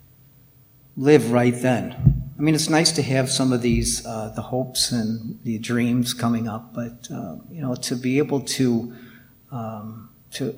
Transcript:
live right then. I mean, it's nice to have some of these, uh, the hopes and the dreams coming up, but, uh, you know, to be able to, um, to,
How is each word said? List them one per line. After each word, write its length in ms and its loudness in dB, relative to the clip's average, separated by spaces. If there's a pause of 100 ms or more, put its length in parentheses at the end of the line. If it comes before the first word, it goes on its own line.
(960)
live 340 6
right 300 4
then. 340 0 (420)
I 40 -8
mean, 140 4
it's 140 0
nice 220 4
to 100 0
have 280 0
some 240 2
of 80 0
these, 440 0
uh, 300 -8
the 60 -6
hopes 500 -4
and 520 -4
the 160 -4
dreams 540 0
coming 360 -2
up, 240 -10
but, 360 -10
uh, 280 -10 (120)
you 120 -12
know, 140 -4
to 200 -6
be 220 -2
able 240 0
to, 520 0 (560)
um, 600 -12 (220)
to, 260 -6